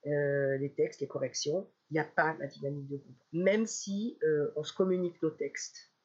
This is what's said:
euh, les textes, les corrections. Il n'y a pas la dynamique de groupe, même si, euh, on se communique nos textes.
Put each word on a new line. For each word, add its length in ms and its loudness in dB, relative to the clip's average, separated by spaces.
euh, 520 2
les 140 -2
textes, 280 0
les 80 -2
corrections. 600 -2
Il 40 -6
n'y 60 4
a 40 0
pas 340 2
la 80 -6
dynamique 420 -6
de 80 -6
groupe, 260 -14
même 340 4
si, 580 -4
euh, 320 2
on 80 -4
se 80 -10
communique 500 0
nos 80 2
textes. 640 -10